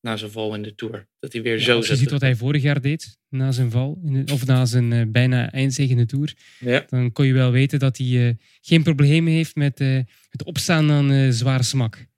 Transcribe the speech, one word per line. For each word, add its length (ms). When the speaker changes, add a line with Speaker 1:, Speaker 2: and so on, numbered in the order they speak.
Speaker 1:
na 160
zijn 140
val 240
in 60
de 140
Tour? 320
Dat 140
hij 80
weer 160
Speaker 2:
Ja, 60
Speaker 1:
zo 120
Speaker 2:
als 60
je 80
Speaker 1:
zat 80
Speaker 2:
ziet 100
Speaker 1:
te 60
Speaker 2:
wat 80
hij 140
vorig 260
jaar 200
deed, 360
na 220
zijn 200
val, 340
in 200
de, 80
of 120
na 200
zijn, 280
eh, 140
bijna 440
eindzege 400
in 60
de 80
Tour, 280
Speaker 1:
Ja. 300
Speaker 2:
dan 220
kon 140
je 80
wel 180
weten 280
dat 180
hij, 320
eh, 60
geen 220
problemen 500
heeft 220
met, 240
eh, 200
het 140
opstaan 480
aan, 200
eh, 180
zware 340
smak. 420